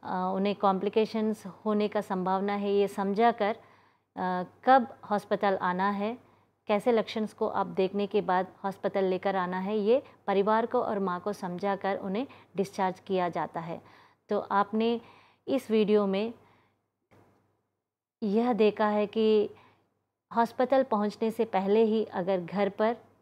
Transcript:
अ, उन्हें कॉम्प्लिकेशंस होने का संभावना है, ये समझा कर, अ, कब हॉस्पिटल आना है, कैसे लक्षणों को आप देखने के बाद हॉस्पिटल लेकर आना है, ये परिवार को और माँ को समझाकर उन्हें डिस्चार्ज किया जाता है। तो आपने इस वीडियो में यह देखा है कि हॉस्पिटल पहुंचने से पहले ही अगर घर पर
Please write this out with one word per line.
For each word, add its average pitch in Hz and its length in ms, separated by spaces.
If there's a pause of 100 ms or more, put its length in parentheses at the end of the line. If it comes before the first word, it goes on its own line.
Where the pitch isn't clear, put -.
अ, 185 320
उन्हें 196 200
कॉम्प्लिकेशंस 208 920
होने 208 400
का 208 140
संभावना 190 520
है, 202 180
ये 202 160
समझा 202 440
कर, 220 240 (640)
अ, 185 260 (220)
कब 254 320 (140)
हॉस्पिटल 202 500
आना 185 280
है, 208 400 (380)
कैसे 208 240
लक्षणों 214 360 (100)
को 220 100
आप 196 200
देखने 190 400
के 208 140
बाद 185 260 (160)
हॉस्पिटल 196 400
लेकर 190 320
आना 185 240
है, 202 180
ये 220 260 (240)
परिवार 208 380
को 240 160
और 214 180
माँ 180 200
को 208 140
समझाकर 196 640
उन्हें 202 300 (280)
डिस्चार्ज 185 440
किया 185 300
जाता 170 300
है। 165 220 (480)
तो 208 100
आपने 220 600 (460)
इस 254 240
वीडियो 208 340
में 202 280 (1900)
यह 226 300
देखा 214 340
है 208 200
कि 214 420 (840)
हॉस्पिटल 254 480
पहुंचने 214 480
से 220 140
पहले 202 380
ही 220 220
अगर 185 360
घर 185 280
पर 220 280 (240)